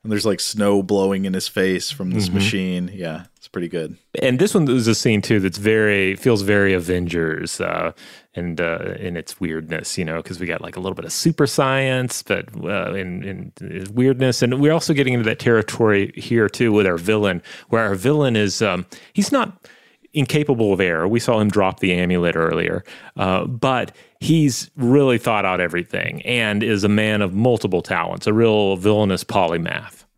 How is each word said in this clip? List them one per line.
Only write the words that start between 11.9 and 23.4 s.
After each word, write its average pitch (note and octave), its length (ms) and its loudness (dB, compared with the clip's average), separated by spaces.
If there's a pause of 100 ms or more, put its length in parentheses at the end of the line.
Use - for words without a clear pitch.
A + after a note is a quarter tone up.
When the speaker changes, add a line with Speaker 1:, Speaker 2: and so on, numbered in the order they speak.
Speaker 2:
but, F#2+ 220 -4 (180)
uh, F#2+ 300 -4
in, F#2 300 -8
in, F#2+ 280 -12 (100)
in F#2+ 320 -10
weirdness. B2+ 480 2
And B2+ 180 2
we're D3+ 140 4
also E3 200 0
getting C3 200 2
into A2+ 160 2
that - 100 -2
territory A2 760 2
here, A2+ 340 2
too, A#2 220 0
with G#2 160 4
our F2 100 2
villain, F#2+ 440 0 (280)
where A2+ 140 2
our G2+ 120 0
villain C3 400 2
is, G#2 260 0
um, F#2 240 0 (280)
he's - 180 0
not A#3+ 340 -2 (500)
incapable C3+ 560 2
of F#2 80 2
error. E2+ 280 0
We A#2 120 2
saw A2+ 200 2
him G#2+ 100 4
drop F#2+ 300 2
the F#2 120 2
amulet F2 440 2
earlier, E2 480 -2 (340)
uh, F#2 280 0